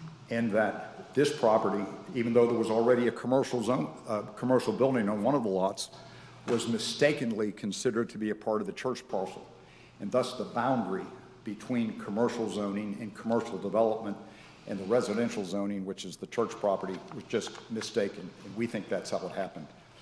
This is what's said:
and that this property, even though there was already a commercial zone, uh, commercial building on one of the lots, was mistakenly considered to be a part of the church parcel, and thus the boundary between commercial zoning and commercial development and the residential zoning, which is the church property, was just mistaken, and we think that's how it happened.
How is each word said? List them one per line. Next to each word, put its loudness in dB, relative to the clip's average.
and 0
that -2
this 4
property, 4
even 2
though 8
there 2
was 2
already 6
a 4
commercial 2
zone, 2
uh, 0
commercial 2
building 4
on 0
one 4
of 2
the 0
lots, 0
was 2
mistakenly 2
considered -2
to -10
be -2
a -2
part -2
of -4
the -4
church -4
parcel, -4
and -6
thus 2
the -6
boundary 0
between -2
commercial 0
zoning -2
and -8
commercial 0
development 2
and -6
the -6
residential 2
zoning, -4
which -6
is -10
the -10
church 0
property, 0
was -10
just -2
mistaken, -2
and -12
we 0
think -6
that's -2
how 0
it -6
happened. -6